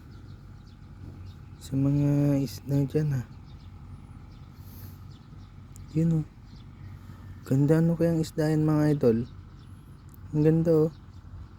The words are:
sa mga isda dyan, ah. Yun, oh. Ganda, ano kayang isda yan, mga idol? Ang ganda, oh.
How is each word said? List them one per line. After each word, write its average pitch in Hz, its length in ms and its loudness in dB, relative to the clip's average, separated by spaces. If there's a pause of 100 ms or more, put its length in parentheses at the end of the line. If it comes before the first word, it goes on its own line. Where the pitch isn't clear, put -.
(1600)
sa - 160 -10
mga 143 720 4
isda 139 400 0
dyan, 147 320 2
ah. 120 100 -4 (2750)
Yun, 160 240 4
oh. 151 60 -6 (1200)
Ganda, 143 320 6
ano 165 160 4
kayang 165 240 2
isda 156 320 0
yan, 156 160 4
mga 151 140 4 (100)
idol? 120 260 4 (1160)
Ang 151 80 4
ganda, 160 240 6
oh. 160 240 6 (680)